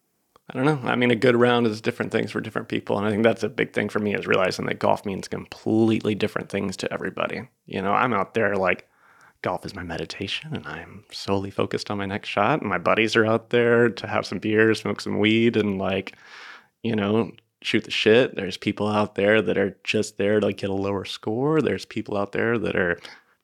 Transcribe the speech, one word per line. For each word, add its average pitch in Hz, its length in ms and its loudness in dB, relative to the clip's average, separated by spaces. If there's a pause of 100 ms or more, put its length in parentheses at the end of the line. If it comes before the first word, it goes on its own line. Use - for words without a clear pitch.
(500)
I - 80 -10
don't 131 80 0
know. 135 240 0
I 120 60 -2
mean, 123 140 2
a 120 60 2
good 120 220 4
round 120 300 4
is 107 120 -4
different 113 320 -4
things 110 200 -2
for 113 100 -4
different 110 260 -6
people. 113 300 -2
And 101 100 0
I 107 40 2
think 104 120 2
that's 113 200 2
a 107 60 -2
big 113 220 -2
thing 110 160 -2
for 107 120 -4
me, 104 140 0
is 92 140 -4
realizing 101 380 2
that - 140 -4
golf 104 260 2
means 92 220 -8
completely 107 880 0
different - 340 -4
things 98 280 -4
to - 160 -6
everybody. - 540 -6 (180)
You - 160 -6
know, 98 120 0
I'm 117 200 2
out 98 200 -2
there, 101 240 0
like, 92 320 0 (520)
golf 92 240 -4
is 92 80 -12
my 92 100 -10
meditation, 87 720 -8
and - 140 -10
I'm 87 440 -14
solely 98 380 -4
focused - 400 -4
on 104 80 -6
my 98 80 -6
next 98 240 -8
shot. 113 300 2
And 104 100 -6
my 90 80 0
buddies 95 380 2
are 110 100 6
out 113 260 0
there 120 380 6
to - 180 -6
have 107 180 -2
some 101 140 -8
beer, 110 340 4
smoke 104 260 -2
some 101 180 -4
weed, 113 380 4
and, 104 220 2
like, 95 400 -4 (640)
you 117 140 -2
know, 104 360 0 (300)
shoot - 240 0
the - 60 -14
shit. 117 440 4
There's 92 220 -6
people 104 300 -2
out 104 280 0
there 104 260 4
that 95 160 0
are 98 280 0
just - 320 -2
there 104 240 2
to, 104 60 2
like, 101 100 -2
get 101 120 -4
a 98 40 -2
lower 98 320 -4
score. 135 560 -2
There's 98 240 -2
people 107 320 -6
out 101 160 -4
there 113 240 0
that 92 180 -2
are, 87 240 0 (440)